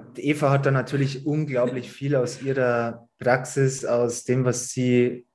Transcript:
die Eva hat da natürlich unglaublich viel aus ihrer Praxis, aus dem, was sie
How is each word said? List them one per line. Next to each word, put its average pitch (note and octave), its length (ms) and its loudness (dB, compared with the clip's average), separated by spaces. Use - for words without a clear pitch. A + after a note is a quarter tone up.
die C#3 120 -2
Eva D3 200 2
hat C#3 160 4
da C3+ 60 4
natürlich C3+ 540 -2
unglaublich C3 640 -2
viel C#3 240 -2
aus B2 260 -2
ihrer B2 640 -2
Praxis, C3+ 640 2
aus A#2+ 380 0
dem, B2+ 200 0
was B2 260 -2
sie B2 640 0